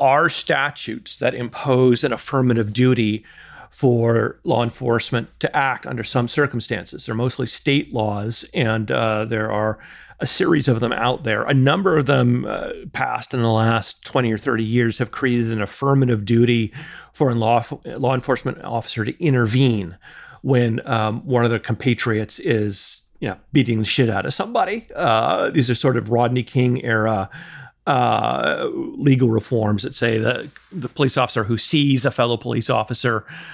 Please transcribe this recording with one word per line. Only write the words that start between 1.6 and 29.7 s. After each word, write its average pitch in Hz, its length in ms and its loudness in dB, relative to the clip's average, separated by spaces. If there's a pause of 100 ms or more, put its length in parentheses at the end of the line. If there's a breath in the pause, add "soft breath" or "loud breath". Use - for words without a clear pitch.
an 127 80 -2
affirmative 117 600 0
duty 120 520 2 (460 loud breath)
for 117 720 0
law 120 180 0
enforcement 117 680 -2 (120)
to - 160 -4
act 135 300 -2
under 127 160 -6
some 120 260 -2
circumstances. 117 760 -4
They're 113 80 -6
mostly 123 320 -2
state - 460 -2
laws, 107 600 -4
and, 110 380 0
uh, 113 360 0
there 110 260 -2
are 107 260 -2 (440 loud breath)
a - 40 -2
series 156 420 0
of 117 120 2
them 120 120 0
out 123 320 -2
there. 110 200 0
A 143 100 0
number 160 420 4
of 147 80 4
them, 123 400 4
uh, - 280 -6 (200)
passed 120 400 -4
in 127 80 -2
the 117 80 2
last 113 560 2
twenty 123 260 0
or 110 60 0
thirty 113 280 -2
years 117 340 0
have 123 140 -4
created 120 380 0
an 110 120 -2
affirmative 123 640 2
duty 117 480 4 (400 loud breath)
for 139 160 2
a 120 40 0
law, 113 300 2 (220)
law 127 260 -2
enforcement 127 500 -2
officer 117 400 -6
to - 220 -6
intervene 120 720 2 (460 loud breath)
when, 120 440 0
um, 110 380 -2
one 123 200 2
of 117 60 2
their 113 80 0
compatriots 110 800 -2
is, 104 640 -4 (200)
you 120 80 -4
know, 95 100 -8 (160)
beating 120 240 2
the 110 60 0
shit 117 260 2
out 95 160 -2
of 135 80 -4
somebody. 220 600 -2
Uh, 117 540 2
these 139 220 2
are 120 40 2
sort 127 220 2
of 107 140 -4
Rodney 120 320 2
King 123 420 0
era, 110 460 0 (560 loud breath)
uh, 113 880 0
legal 131 560 2
reforms 107 540 0